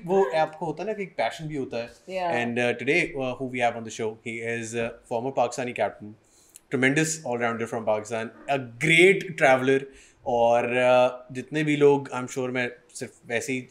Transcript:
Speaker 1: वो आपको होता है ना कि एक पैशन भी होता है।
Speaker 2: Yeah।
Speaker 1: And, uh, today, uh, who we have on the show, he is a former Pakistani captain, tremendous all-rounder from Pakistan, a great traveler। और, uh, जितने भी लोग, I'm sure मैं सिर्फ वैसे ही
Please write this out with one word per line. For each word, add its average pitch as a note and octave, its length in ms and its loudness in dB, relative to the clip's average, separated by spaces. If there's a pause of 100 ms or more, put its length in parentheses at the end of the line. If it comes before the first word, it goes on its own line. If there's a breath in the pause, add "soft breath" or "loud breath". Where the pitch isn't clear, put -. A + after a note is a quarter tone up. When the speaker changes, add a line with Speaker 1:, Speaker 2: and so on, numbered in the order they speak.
Speaker 1:
वो F#3 300 2
आपको D#3 320 0
होता D#3 160 -8
है G3 60 -8
ना A3 60 -2
कि G3+ 80 -8
एक F3+ 80 -12
पैशन A#2 340 -4
भी D3+ 120 -8
होता B2 200 -6
है। A#2 120 -6
Speaker 2:
Yeah। F3 600 -4
Speaker 1:
And, A#2+ 220 0
uh, A#2 120 -4
today, C#3 400 0
uh, B2+ 120 -4
who B2+ 180 -8
we B2 120 -2
have A2+ 120 0
on A2+ 120 -10
the G#2+ 120 -10
show, A2 100 -2
he A2+ 500 -8
is A2+ 160 -8
a A#2 120 -2 (240)
former B2 260 -4
Pakistani B2 420 -2
captain, G#2 320 -4 (600 soft breath)
tremendous C#3+ 360 2 (160)
all-rounder A#2 480 -2
from A2+ 140 -4
Pakistan, A2 400 -2 (220)
a B2 340 -4
great E3 580 4
traveler। C3 380 6 (460 soft breath)
और, A#2+ 380 4
uh, B2+ 680 2
जितने D3 300 -4
भी D3 120 0
लोग, C#3+ 340 6
I'm B2+ 160 -4
sure B2+ 240 -4
मैं B2 200 -2 (240)
सिर्फ - 180 -12 (160)
वैसे A#2 240 -2
ही B2+ 180 -6